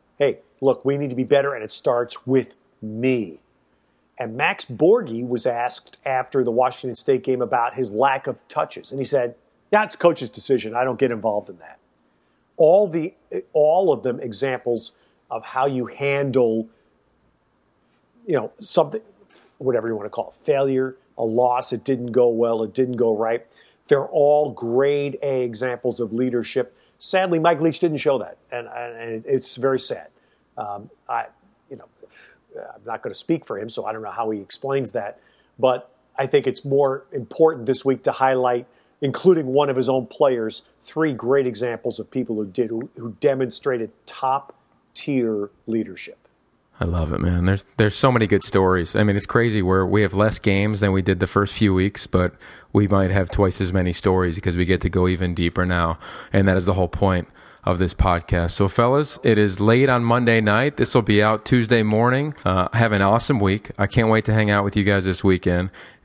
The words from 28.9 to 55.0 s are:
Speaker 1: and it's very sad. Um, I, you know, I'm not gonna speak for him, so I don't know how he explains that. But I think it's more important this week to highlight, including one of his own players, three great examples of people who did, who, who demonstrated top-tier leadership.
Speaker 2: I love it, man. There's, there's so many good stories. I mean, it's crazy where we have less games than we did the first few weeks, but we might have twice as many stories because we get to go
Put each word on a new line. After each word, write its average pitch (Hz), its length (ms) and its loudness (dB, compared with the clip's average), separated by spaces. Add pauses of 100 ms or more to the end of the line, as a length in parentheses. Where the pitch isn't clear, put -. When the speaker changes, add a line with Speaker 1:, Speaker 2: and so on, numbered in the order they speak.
Speaker 1:
and 113 280 -10
it's 131 320 -2
very 127 220 0
sad. 87 280 -6 (500)
Um, 104 320 -10 (200)
I, 117 160 -4 (440)
you - 80 -16
know, - 80 -20 (720)
I'm 110 280 -18
not 110 180 -8
gonna 107 100 -8
speak - 320 -4
for 104 140 -8
him, 107 80 -8
so 113 180 -8
I 107 60 -4
don't 110 100 -10
know 104 100 -10
how 113 180 -4
he 107 120 -4
explains 135 520 -4
that. 107 260 -8 (400)
But 127 320 0 (260)
I 139 80 0
think 135 220 2
it's 123 160 -4
more 139 480 0
important 143 540 2
this 131 180 0
week 131 200 0
to 135 80 2
highlight, 127 540 2 (360)
including 156 460 2
one 139 220 2
of 131 60 -2
his 127 140 0
own 131 180 0
players, 120 560 0 (180)
three 156 320 -2
great 127 320 0
examples 117 540 -6
of 107 100 -12
people 117 280 -4
who 107 80 -4
did, 110 240 -4
who, 117 260 -8
who 117 240 -12
demonstrated 131 720 -2 (160)
top-tier 127 1400 -4 (180)
leadership. 104 500 -6 (600)
Speaker 2:
I - 60 -6
love 85 300 -2
it, - 80 -4
man. 87 240 0
There's, 95 200 0 (120)
there's 107 180 2
so 135 160 2
many 113 160 2
good 98 160 2
stories. 92 540 2
I 104 60 4
mean, 101 120 4
it's 101 100 -2
crazy 117 360 0
where 95 240 2
we 98 160 2
have 95 120 0
less 104 260 2
games 101 420 0
than 101 100 4
we 95 100 2
did 90 200 0
the 113 60 2
first 101 260 0
few 101 200 2
weeks, 92 320 0
but 90 280 0 (400)
we 104 120 4
might 98 260 2
have 95 200 0
twice 98 300 0
as 90 100 -2
many 90 220 0
stories 92 420 0
because 90 220 -2
we 90 80 2
get 90 160 2
to 90 80 -2
go 90 180 2